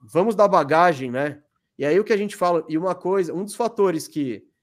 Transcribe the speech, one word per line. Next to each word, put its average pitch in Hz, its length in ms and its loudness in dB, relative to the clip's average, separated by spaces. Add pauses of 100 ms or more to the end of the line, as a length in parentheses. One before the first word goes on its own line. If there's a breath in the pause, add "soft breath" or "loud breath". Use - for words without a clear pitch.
vamos 175 340 0
dar 202 120 6
bagagem, 156 640 2
né? 139 320 -6 (380)
E 135 40 -4
aí 151 160 2
o 214 40 4
que 220 100 -2
a 208 40 2
gente 202 180 -6
fala, 175 340 0
e 156 80 -4
uma 180 160 -2
coisa, 180 400 -2
um 175 100 -6
dos 208 120 -12
fatores 196 520 0
que, 131 380 -6 (180)